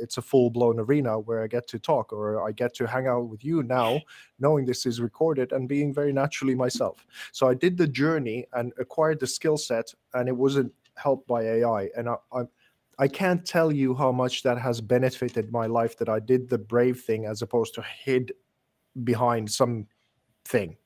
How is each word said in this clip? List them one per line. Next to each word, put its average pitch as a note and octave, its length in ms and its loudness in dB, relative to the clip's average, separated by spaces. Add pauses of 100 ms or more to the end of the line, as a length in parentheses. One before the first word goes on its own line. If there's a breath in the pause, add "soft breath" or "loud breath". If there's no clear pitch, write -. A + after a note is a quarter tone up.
it's - 160 -8
a A#2+ 40 -6
full-blown A#2+ 560 4
arena A#2 400 0
where A2 240 -4
I A2 40 -2
get A#2+ 220 -4
to A2+ 100 -8
talk, B2+ 340 -2
or G#2+ 340 -2
I A2 60 -4
get A#2+ 220 -4
to A#2+ 120 -2
hang C3 200 -2
out A#2+ 240 0
with G#2+ 120 -16
you D#3 200 -2
now, B2+ 400 0 (360 loud breath)
knowing C#3 280 2
this B2 180 -4
is A#2+ 160 -2
recorded C3+ 520 -2
and C3 140 -2
being C#3+ 280 -2
very C#3+ 180 0
naturally C3+ 420 0
myself. B2 520 -2 (260 loud breath)
So C3 160 2
I B2+ 60 4
did F3 240 0
the E3 100 4
journey B2+ 640 0
and B2 260 -4
acquired D#3 400 0
the C3 80 -2
skill D#3 300 0
set, A#2 380 -4 (180)
and B2+ 160 -2
it B2+ 80 -2
wasn't C3+ 380 2 (220)
helped C3+ 300 -2
by A#2+ 180 0
A A2+ 200 2
I. G#2 320 0
And A#2+ 140 -4
I, A#2 60 -2 (180)
I, B2 80 -2 (560)
I C#3 100 4
can't F3+ 380 0
tell E3 260 2
you C3 220 2
how C3 180 2
much B2+ 300 -2
that B2 160 2
has A#2+ 240 -2
benefited B2 680 0
my A2+ 140 -2
life, A#2 320 0
that A2+ 140 -2
I A2 100 2
did B2+ 300 2
the A#2+ 80 2
brave A#2+ 420 2
thing A2 240 -2
as G#2+ 160 -6
opposed A2+ 360 0
to A2+ 60 -10
hid B2+ 500 -2 (720)
behind A#2 460 0
something. - 1400 -4